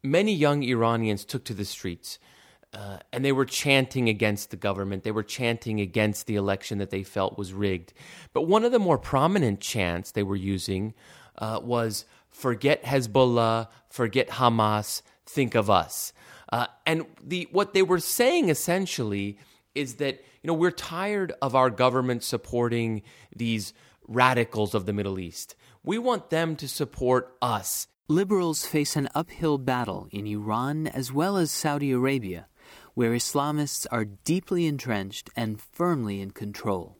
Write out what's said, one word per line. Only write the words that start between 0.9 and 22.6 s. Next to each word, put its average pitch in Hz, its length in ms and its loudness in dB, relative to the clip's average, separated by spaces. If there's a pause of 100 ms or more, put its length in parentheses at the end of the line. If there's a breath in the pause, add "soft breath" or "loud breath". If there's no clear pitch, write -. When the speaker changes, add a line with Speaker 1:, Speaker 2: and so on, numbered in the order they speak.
Speaker 1:
took - 220 -6
to 110 80 -8
the 98 100 -4
streets, - 560 -10 (520 soft breath)
uh, 101 260 -14 (140)
and 131 120 -2
they 139 80 4
were 135 120 2
chanting 131 640 2
against 104 440 0
the 98 40 -12
government. 98 460 -4
They 107 80 -4
were 107 140 -4
chanting 117 560 -2
against 104 480 0
the 107 80 0
election 101 420 -2
that 98 120 -6
they 98 120 -6
felt 95 340 -4
was 95 160 -8
rigged. 95 400 -2 (400 loud breath)
But 139 100 0
one 202 220 4
of 240 60 2
the 247 80 4
more 180 180 4
prominent 143 640 2
chants 90 520 -2
they 107 100 -2
were 98 140 -2
using, 98 580 -4 (440 loud breath)
uh, 110 240 -4
was, 117 420 -2 (260 soft breath)
"Forget 120 540 0
Hezbollah, 120 840 2 (200 soft breath)
forget 123 400 0
Hamas, 110 760 2 (240 soft breath)
think 127 280 -2
of 107 160 4
us." - 420 2 (400 loud breath)
Uh, 120 140 0 (180)
and 160 220 0 (160)
the, 175 280 -6
what 196 220 0
they 190 100 6
were 180 160 4
saying 247 520 2
essentially 113 880 -2 (360 soft breath)
is 135 200 -4
that, 135 280 -4 (200 soft breath)
you 151 60 -6
know, 165 60 2
we're 170 160 4
tired 190 720 -4
of 131 160 0
our 127 140 6
government 123 520 2
supporting 117 800 -2 (320 loud breath)